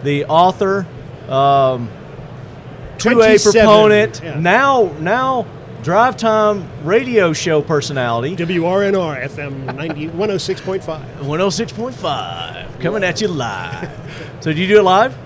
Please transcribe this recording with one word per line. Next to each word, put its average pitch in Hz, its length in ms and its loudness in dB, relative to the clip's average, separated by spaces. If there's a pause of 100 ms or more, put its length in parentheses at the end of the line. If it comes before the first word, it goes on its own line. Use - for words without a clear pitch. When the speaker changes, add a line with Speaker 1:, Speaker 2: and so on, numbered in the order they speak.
Speaker 1:
the 143 220 0
author, 185 600 2 (420)
um, 135 640 2 (1040)
two - 140 2
A 247 40 4
Speaker 2:
Twenty-seven, 220 460 6
Speaker 1:
proponent, 214 640 6
Speaker 2:
yeah. 147 140 -8
Speaker 1:
now, 233 460 4 (160)
now 240 460 -2 (360)
Drive 220 360 2
Time 214 480 2 (180)
radio 214 480 2
show 156 300 0
personality. 135 760 -2
Speaker 2:
W 170 300 -2
R 190 180 0
N 196 100 0
R 165 220 -2
F 131 220 -8
M 135 280 -10
ninety, 147 420 -8
one 180 220 -4
oh 196 80 -2
six - 220 -6
point 190 240 -6
five. 151 420 -10
Speaker 1:
One 156 140 -2
oh 196 100 2
six - 220 -6
point 240 220 -8
five, 87 760 -8 (120)
coming 196 240 -2
at 180 160 -2
you 214 80 0
live. 98 600 -6 (140)
Speaker 2:
<laughs> - 360 -14
Speaker 1:
So 160 140 -4
do 151 60 -4
you 185 60 0
do 208 120 6
it 208 40 6
live? 196 320 4 (120)